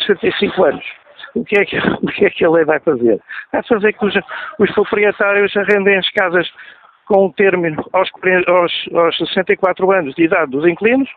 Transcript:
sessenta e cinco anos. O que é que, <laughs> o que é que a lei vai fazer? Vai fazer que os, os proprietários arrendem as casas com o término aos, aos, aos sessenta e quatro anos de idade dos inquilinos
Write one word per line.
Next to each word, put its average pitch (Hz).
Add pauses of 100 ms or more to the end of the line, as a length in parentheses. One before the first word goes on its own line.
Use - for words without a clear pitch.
sessenta -
e -
cinco 185
anos. 135 (500)
O -
que 202
é 196
que, -
<laughs> -
o 180
que -
é 180
que -
a 165
lei 165
vai 151
fazer? 117 (320)
Vai 214
fazer 214
que -
os, 190 (460)
os 202
proprietários 202
arrendem 202
as 180
casas 180 (580)
com 196
o -
término 180 (120)
aos, 185 (380)
aos, 180
aos 170
sessenta 185
e -
quatro 185
anos 160
de 165
idade 160
dos 147
inquilinos 233